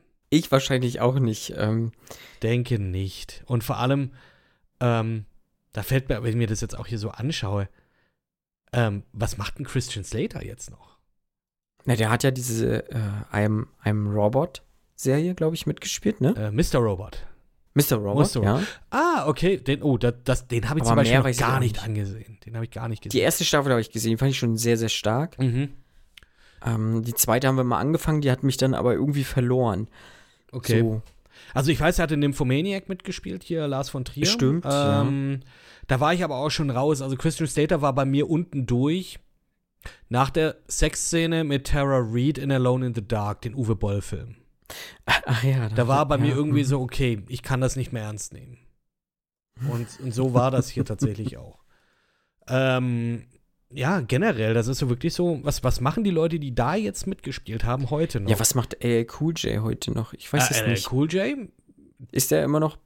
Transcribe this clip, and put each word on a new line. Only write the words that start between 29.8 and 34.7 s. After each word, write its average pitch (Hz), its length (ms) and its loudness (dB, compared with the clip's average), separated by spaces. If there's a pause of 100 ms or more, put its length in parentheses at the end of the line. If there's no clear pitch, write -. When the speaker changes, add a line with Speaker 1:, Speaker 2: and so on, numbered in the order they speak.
Speaker 2:
Okay. 120 300 0
Speaker 1:
So. 110 200 0 (520)
Speaker 2:
Also 143 180 2
ich 135 80 2
weiß, 165 200 2
er 175 40 4
hat 151 80 0
in 147 100 0
Nymphomaniac 143 680 0
mitgespielt, 185 540 -10
hier 160 240 -4
Lars 139 240 -4
von 131 120 -4
Trier. - 220 -4
Speaker 1:
Stimmt, 175 400 2
ja. 139 380 2